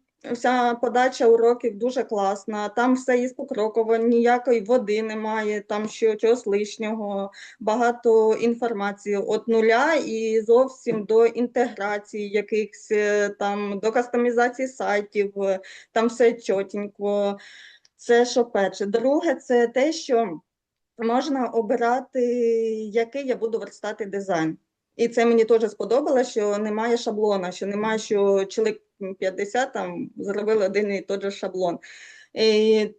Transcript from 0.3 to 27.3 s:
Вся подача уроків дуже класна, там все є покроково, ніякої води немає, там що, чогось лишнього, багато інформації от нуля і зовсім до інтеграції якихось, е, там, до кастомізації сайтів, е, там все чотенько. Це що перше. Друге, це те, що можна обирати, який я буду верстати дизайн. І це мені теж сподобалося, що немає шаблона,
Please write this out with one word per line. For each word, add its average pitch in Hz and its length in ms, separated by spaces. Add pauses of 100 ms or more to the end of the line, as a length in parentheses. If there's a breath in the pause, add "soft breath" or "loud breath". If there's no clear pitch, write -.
Вся 240 420
подача 247 520
уроків 226 520
дуже 247 260
класна, 208 640
там 247 260
все 254 240
є 247 100
покроково, 226 680
ніякої 240 640
води 214 420
немає, 214 580
там 214 280
що, 220 280
чогось 233 300
лишнього, 208 840 (280 loud breath)
багато 226 760
інформації 208 840
от 214 320
нуля 226 460
і 220 460
зовсім 226 640
до 220 220
інтеграції 214 1040
якихось, 214 600
е, 208 380
там, 202 500
до 220 140
кастомізації 247 760
сайтів, 202 760
е, 190 180 (320 loud breath)
там 226 140
все 233 260
чотенько. 202 1040 (580 loud breath)
Це 240 300
що 240 180
перше. 196 420
Друге, 262 480
це 240 340
те, 269 240
що 226 480 (580)
можна 254 480
обирати, 240 760 (720)
який 233 340
я 247 100
буду 220 220
верстати 208 480
дизайн. 190 520 (380)
І 233 120
це 233 180
мені 233 180
теж 226 260
сподобалося, 254 600
що 208 280
немає 214 380
шаблона, 208 560